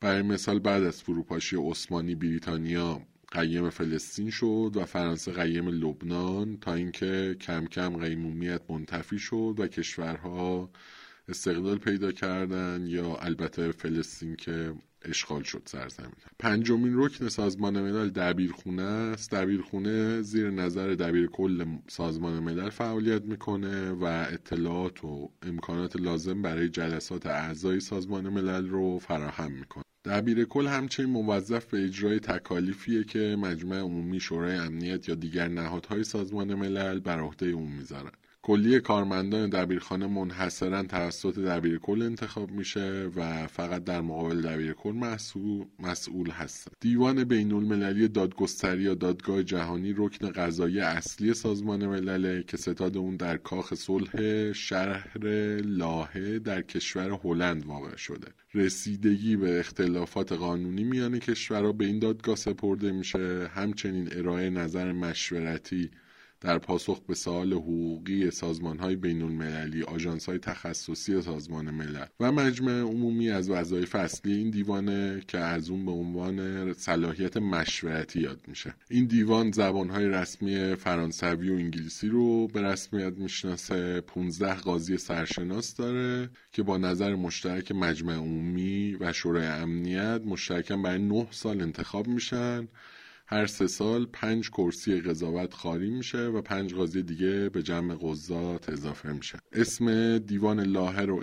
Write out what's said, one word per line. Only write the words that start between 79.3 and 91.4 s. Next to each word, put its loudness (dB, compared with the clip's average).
زبان‌های 2
رسمی 0
فرانسوی 0
و 4
انگلیسی -2
رو 6
به -2
رسمیت 0
می‌شناسه. -2
پونزده -2
قاضی 0
سرشناس -2
داره -2
که 2
با 2
نظر 2
مشترک -2
مجمع 0
عمومی -2
و 0
شورای 2
امنیت 0
مشترکاً -2
برای 0
نه 2
سال -2